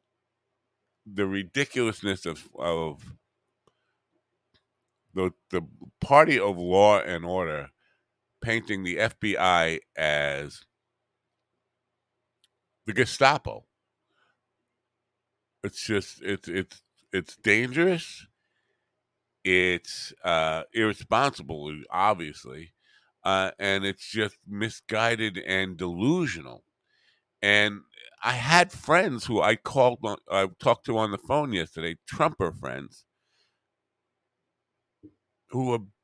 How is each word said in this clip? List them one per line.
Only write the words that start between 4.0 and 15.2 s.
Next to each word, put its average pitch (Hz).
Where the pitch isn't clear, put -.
the, 92
the 90
party 147
of 98
law 95
and 85
order 82
painting 110
the 87
F 110
B 104
I 85
as 73
the 107
Gestapo. 131